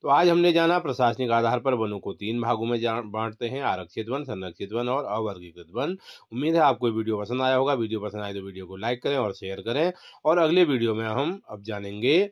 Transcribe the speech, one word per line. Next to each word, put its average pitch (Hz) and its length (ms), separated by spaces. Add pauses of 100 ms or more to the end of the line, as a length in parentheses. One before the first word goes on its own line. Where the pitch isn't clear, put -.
तो 143 60
आज 139 200
हमने 170 240
जाना 165 260
प्रशासनिक 127 520
आधार 117 300
पर 131 140
वनों 107 240
को 98 140
तीन 110 280
भागों 117 260
में 120 140
जा-, 113 240
बांटते 110 440
हैं, 131 140
आरक्षित 98 460
वन, 139 160
संरक्षित 95 480
वन 120 160
और 131 160
अवर्गीकृत 92 720
वन। 139 160 (420)
उम्मीद 147 220
है 165 60
आपको 123 280
ये 113 60
वीडियो 107 260
पसंद 120 220
आया 131 120
होगा। 135 200
वीडियो 110 260
पसंद 104 220
आए 101 120
तो 98 60
वीडियो 95 260
को 92 100
लाइक 120 260
करें 139 160
और 107 160
शेयर 95 260
करें 139 320 (320)
और 165 140
अगले 170 260
वीडियो 117 300
में 113 120
हम 143 440
अब 104 120
जानेंगे 107 680